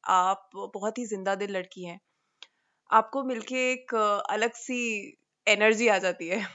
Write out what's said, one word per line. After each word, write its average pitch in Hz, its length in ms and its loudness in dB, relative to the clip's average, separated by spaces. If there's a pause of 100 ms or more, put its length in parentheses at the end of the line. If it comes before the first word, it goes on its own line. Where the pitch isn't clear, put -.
आप 190 480 2
बहुत 202 420 -6
ही 247 80 -6
जिंदा 196 300 -2
दिल 196 160 -4
लड़की 185 340 -8
हैं। 175 140 -12 (920)
आपको 220 320 2
मिलके 254 480 -2
एक 247 240 -4 (340)
अलग 220 220 0
सी 233 640 -6 (340)
एनर्जी 220 400 4
आ 202 100 6
जाती 180 300 -2
है। 190 280 -4